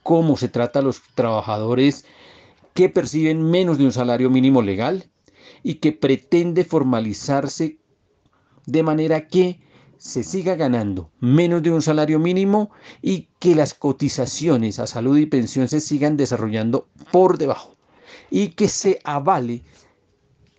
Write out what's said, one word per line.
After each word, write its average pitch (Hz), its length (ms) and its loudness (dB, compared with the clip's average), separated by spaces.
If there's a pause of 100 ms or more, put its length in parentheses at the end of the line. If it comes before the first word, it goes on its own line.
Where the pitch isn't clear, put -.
cómo 165 340 2
se 123 120 -4
trata 120 300 -2
a 139 40 0
los 131 180 -2 (140)
trabajadores 117 920 0 (680)
que 185 140 4
perciben 156 520 -2
menos 165 380 2
de 139 60 4
un 127 60 4
salario 123 380 0
mínimo 131 320 4
legal 113 440 -2 (580)
y - 120 -4
que 151 160 0
pretende 170 720 0
formalizarse 139 1120 -2 (880)
de 156 160 2
manera 156 440 0
que 180 320 0 (380)
se - 260 -8
siga 185 300 -4
ganando 110 560 -2 (100)
menos 170 440 2
de 170 80 2
un 165 100 2
salario 156 380 0
mínimo 196 500 0 (320)
y 180 280 -4 (100)
que 175 160 4
las 151 180 0
cotizaciones 135 1040 -2
a 117 80 -6
salud 123 320 0
y 151 80 4
pensión 131 420 0
se 151 140 -2
sigan 151 360 -2
desarrollando 113 680 -2 (240)
por 180 280 4
debajo 135 320 -4 (600)
y 196 180 0
que - 180 0
se - 360 -2
avale 135 600 -2 (960)